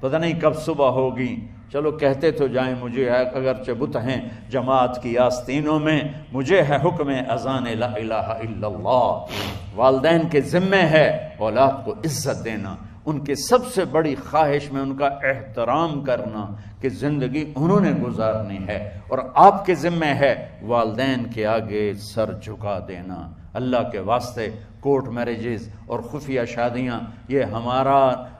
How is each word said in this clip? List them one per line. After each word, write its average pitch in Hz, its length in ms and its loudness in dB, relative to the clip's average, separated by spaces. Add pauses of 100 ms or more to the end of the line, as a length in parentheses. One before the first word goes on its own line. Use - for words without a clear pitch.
पता 135 160 0
नहीं 170 160 0
कब 156 200 4
सुबह 143 320 2
होगी। 123 640 0 (220)
चलो 147 200 0
कहते 147 400 2
तो 143 160 0
जाएं, 127 320 0
मुझे 123 300 0
है 127 140 4
अगरचे 131 480 -2
बुत 127 240 -2
हैं 120 540 -4
जमात 127 520 2
की 117 140 -2
आस्तीनों 143 640 2
में, 151 540 0
मुझे 139 280 4
है 143 220 2
हुक्म 143 400 0
अजान 123 460 -2 (100)
ला 117 200 -2
इलाहा 110 440 -4
इल्लल्लाह। 104 1300 -2
वालदैन 135 520 4
के 151 120 4
जिम्मे 185 420 2
है 151 580 4
औलाद 120 440 2
को 101 200 -6
इज्जत 135 320 -2
देना, 98 420 -8 (280)
उनके 143 280 -2
सबसे 233 500 2
बड़ी 151 300 2
ख्वाहिश 147 560 0
में 135 120 -4
उनका 139 240 -2 (180)
एहतराम 135 760 0
करना 110 560 -4 (240)
कि 131 80 0
जिंदगी 143 680 -2
उन्होंने 170 380 4
गुजारनी 107 760 -2
है, - 320 -6 (100)
और 127 240 -4
आपके 190 380 8
जिम्मे 160 400 0
है 127 480 0
वालदैन 117 680 0
के 110 140 -4
आगे 104 500 0
सर 107 500 -4
झुका 101 360 -8
देना। 87 540 -12 (200)
अल्लाह 127 280 0
के 117 180 -4
वास्ते 107 480 -2 (340)
कोर्ट 135 240 2
मैरिजेस 117 640 -6 (200)
और 117 120 -4
खुफिया 139 420 -4
शादियाँ, 120 840 -4
ये 135 120 2
हमारा 127 880 2 (120)